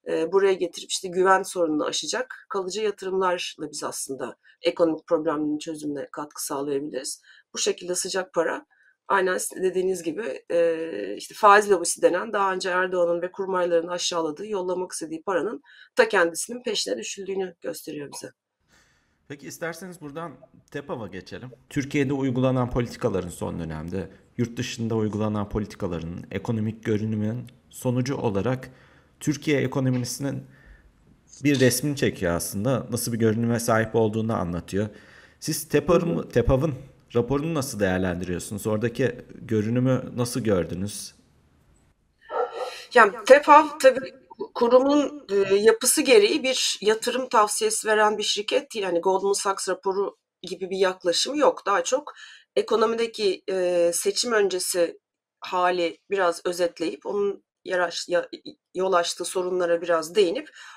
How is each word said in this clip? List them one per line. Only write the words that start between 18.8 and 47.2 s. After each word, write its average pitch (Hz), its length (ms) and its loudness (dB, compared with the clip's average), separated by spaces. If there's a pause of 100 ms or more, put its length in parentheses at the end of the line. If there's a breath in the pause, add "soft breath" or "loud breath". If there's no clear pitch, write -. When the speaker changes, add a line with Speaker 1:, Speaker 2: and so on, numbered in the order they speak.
Speaker 2:
Peki 147 200 -16
isterseniz 170 540 -10
buradan 151 300 -10 (400)
tepav'a 143 360 -8
geçelim. 95 420 -12 (200)
Türkiye'de 143 440 0
uygulanan 131 560 2
politikaların 107 600 -2
son 87 300 -6
dönemde, 85 520 -6 (260 loud breath)
yurt 117 200 -4
dışında 117 380 -4
uygulanan 107 540 -2
politikaların, 87 840 -6
ekonomik 110 520 -4
görünümün 110 680 -2 (180)
sonucu 127 480 -2
olarak 104 520 -2 (500 soft breath)
Türkiye 147 420 0
ekonomisinin 127 840 -2 (1000 soft breath)
bir 139 160 4
resmini 135 360 4
çekiyor 95 380 0
aslında. 101 580 -2
Nasıl 117 220 -4
bir 113 40 -4
görünüme 113 420 2
sahip 110 360 0
olduğunu 110 380 2
anlatıyor. 92 540 -2 (520 loud breath)
Siz - 300 -6
tepav'ın, 170 480 2
Speaker 1:
Hı - 40 -2
hı. - 80 -14
Speaker 2:
tepav'ın 135 440 2 (420)
raporunu 143 380 0
nasıl 127 260 -4
değerlendiriyorsunuz? 92 880 -2
Oradaki 117 480 0 (200)
görünümü 117 800 0
nasıl 123 240 -2
gördünüz? 95 760 -2 (1800 loud breath)
Speaker 1:
Yani 220 200 8 (120)
tepav 294 400 10 (140)
tabii 262 340 4 (420)
kurumun, 254 760 4
e, 196 240 2
yapısı 220 460 4
gereği 240 420 6
bir - 380 -2
yatırım 226 480 0